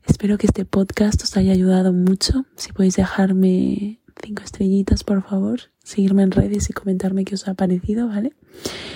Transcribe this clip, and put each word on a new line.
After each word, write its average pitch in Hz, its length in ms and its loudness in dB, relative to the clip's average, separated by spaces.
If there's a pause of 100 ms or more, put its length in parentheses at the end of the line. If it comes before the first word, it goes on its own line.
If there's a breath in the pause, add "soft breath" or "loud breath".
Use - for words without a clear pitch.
Espero 202 320 2
que - 80 2
este 202 180 0
podcast 208 580 0
os - 140 -4
haya 190 140 4
ayudado 185 420 4
mucho. 185 520 0 (100)
Si - 160 -14
podéis 190 240 0
dejarme 190 1040 0 (220)
cinco 208 200 -12
estrellitas, 196 600 0
por 196 180 0
favor. 202 380 -2 (240)
Seguirme 196 400 2
en 190 80 4
redes 202 380 0
y 202 40 -10
comentarme 190 520 -4
qué 196 100 -8
os 190 120 -10
ha 196 60 -4
parecido, 190 540 -2
¿vale? 214 280 -4 (600 loud breath)